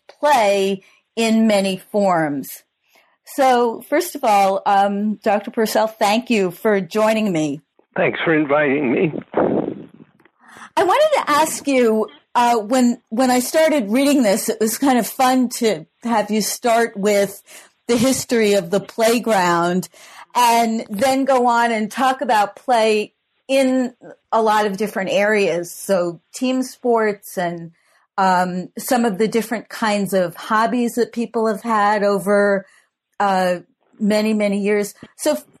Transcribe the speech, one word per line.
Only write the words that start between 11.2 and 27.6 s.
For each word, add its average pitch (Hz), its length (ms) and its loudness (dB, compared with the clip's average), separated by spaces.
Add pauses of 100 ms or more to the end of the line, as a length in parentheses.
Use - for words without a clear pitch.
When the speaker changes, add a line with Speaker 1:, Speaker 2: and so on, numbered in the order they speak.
Speaker 1:
to - 100 -2
ask - 360 0
you, 226 420 2 (240)
uh, 240 240 2
when, 240 520 0
when 247 220 0
I 247 80 2
started 302 500 0
reading 277 340 2
this, 208 260 0
it - 100 -4
was 220 180 -2
kind 262 220 2
of 202 80 -2
fun 254 400 0 (120)
to 180 260 -2 (180)
have 214 260 -2
you 214 120 0
start 226 560 -2
with 202 440 0 (460)
the 240 80 2
history 233 580 0
of 180 180 -2
the 196 100 0
playground 185 1040 0 (480)
and 233 540 2
then 262 340 0
go 254 240 2
on 233 240 2
and 220 180 -4
talk 262 320 -2
about 214 360 0
play 220 560 0 (340)
in 262 460 0 (380)
a 226 100 2
lot 214 240 2
of 190 120 -4
different 202 340 -4
areas. 190 600 0
So 175 500 -4 (120)
team 254 300 -2
sports 226 760 -4
and, 170 340 -6 (460)